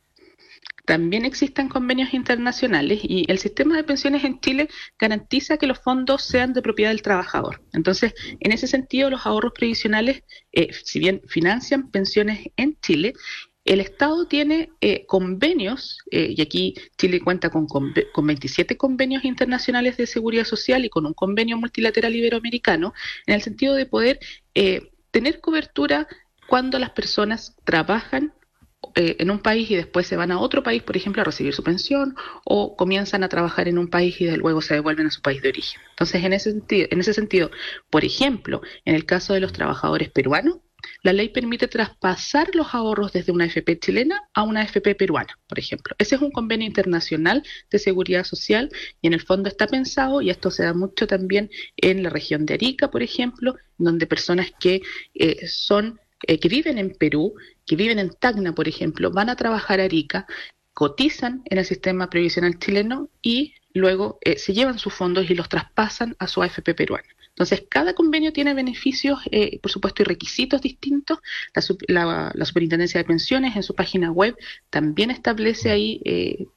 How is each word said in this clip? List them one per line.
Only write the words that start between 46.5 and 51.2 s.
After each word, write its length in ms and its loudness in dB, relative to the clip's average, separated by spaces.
internacional 760 0
de 80 2
seguridad 460 0
social 440 0
y 60 0
en 80 4
el 80 0
fondo 260 0
está 180 0
pensado, 540 0
y 80 0
esto 220 -2
se 120 -2
da 120 0
mucho 320 -2
también 420 0